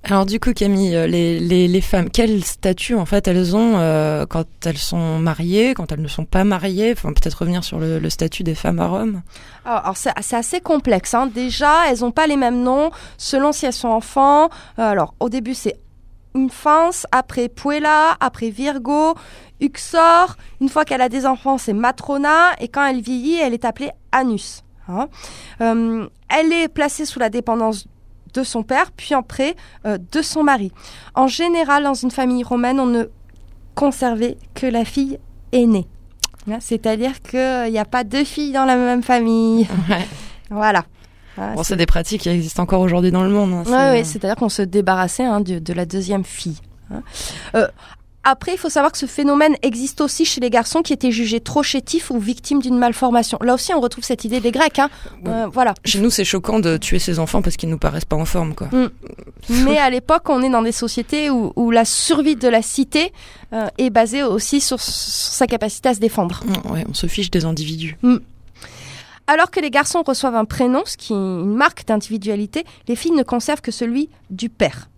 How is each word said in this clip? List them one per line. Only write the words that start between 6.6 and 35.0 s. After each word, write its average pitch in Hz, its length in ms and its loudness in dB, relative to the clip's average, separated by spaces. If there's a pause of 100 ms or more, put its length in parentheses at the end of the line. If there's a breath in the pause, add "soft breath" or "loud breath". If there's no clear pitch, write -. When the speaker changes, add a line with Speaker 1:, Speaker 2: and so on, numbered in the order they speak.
Speaker 1:
Enfin, 151 160 -6
peut-être - 220 4
revenir 175 280 -2
sur 165 160 -6
le, 160 200 -2
le 160 100 -2
statut 165 340 -4
des 165 120 -2
femmes 170 240 -2
à 175 80 0
Rome. 196 340 -4 (420 loud breath)
Speaker 2:
Alors, 233 200 -2
alors, 190 140 -4
c'est, - 140 -2 (100)
c'est - 140 -4
assez 233 240 -2
complexe, 262 540 0
hein. 254 200 2
Déjà, 294 560 2
elles 240 120 0
n'ont 247 100 0
pas 311 160 2
les 294 100 2
mêmes 247 260 0
noms 277 260 2 (280 loud breath)
selon 277 360 0
si 294 140 -4
elles 247 40 0
sont - 160 -6
enfants. 277 580 4 (340 loud breath)
Euh, 226 120 2
alors, 185 300 0
au 240 80 -2
début, 247 240 -6
c'est - 240 -6 (580)
Infans, 302 560 2 (200)
après 254 380 0
Puella, 302 680 2
après 240 320 -4
Virgo, 285 640 0 (440 loud breath)
Uxor. 339 760 2 (260 soft breath)
Une 269 80 0
fois 302 160 2
qu'elle 262 160 -2
a 247 80 2
des 254 160 -4
enfants, 262 320 0
c'est 226 160 -4
Matrona. 285 840 2
Et 233 80 -8
quand 277 180 0
elle 262 160 0
vieillit, 254 360 -2
elle 277 180 0
est 233 100 -6
appelée 254 240 -4 (220)
Anus, 247 520 -2 (240)
hein. 208 200 -4 (540 loud breath)
Euh, 226 460 0 (220)
elle 320 240 4
est 330 140 0
placée 294 380 -2
sous - 140 -10
la 226 100 2
dépendance 226 580 -2 (460)
de 262 100 -2
son 233 180 -6
père, 262 340 0
puis - 200 -4
après, 269 400 -2 (300 loud breath)
euh, 208 120 -2 (140)
de 311 100 0
son 311 220 -2
mari. 240 280 2 (440 loud breath)
En 269 120 4
général, 302 560 2
dans 277 120 2
une 247 160 -2
famille 247 320 0
romaine, 247 360 0
on 262 60 2
ne 233 200 2 (680)
conservait 247 640 0 (160)
que - 140 -4
la 226 180 0
fille 269 320 -4 (360)